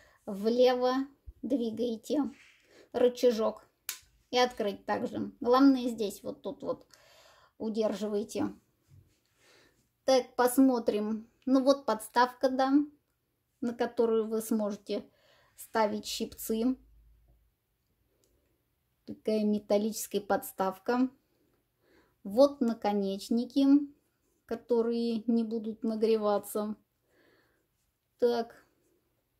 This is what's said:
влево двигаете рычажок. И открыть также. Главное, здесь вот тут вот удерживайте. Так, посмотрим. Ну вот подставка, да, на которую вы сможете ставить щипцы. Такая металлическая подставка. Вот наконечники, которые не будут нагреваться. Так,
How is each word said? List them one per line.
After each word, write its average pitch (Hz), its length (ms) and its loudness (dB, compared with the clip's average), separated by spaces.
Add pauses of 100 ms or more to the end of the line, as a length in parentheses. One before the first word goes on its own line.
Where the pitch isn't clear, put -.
(260)
влево 247 800 2 (360)
двигаете 226 920 -4 (600)
рычажок. 240 760 0 (640)
И 247 60 0
открыть 220 460 -2
также. 208 540 -6
Главное, 254 500 4
здесь 220 360 -6
вот - 180 -12
тут 190 220 -10
вот 170 220 -6 (720)
удерживайте. 208 960 -4 (1500)
Так, 254 300 2
посмотрим. 233 960 2 (160)
Ну 262 160 4
вот 277 220 2
подставка, 247 640 0
да, 262 240 2 (880)
на 240 140 -4
которую 226 520 0
вы 220 140 -4
сможете 208 680 -4 (480)
ставить 214 500 -2
щипцы. 226 680 -4 (2250)
Такая 214 400 -4
металлическая 208 760 -2
подставка. 202 920 -2 (1120)
Вот 269 360 2
наконечники, 226 1080 -2 (800)
которые 233 800 -2
не 233 180 2
будут 220 400 -8
нагреваться. 214 920 -2 (1400)
Так, 240 460 -2 (760)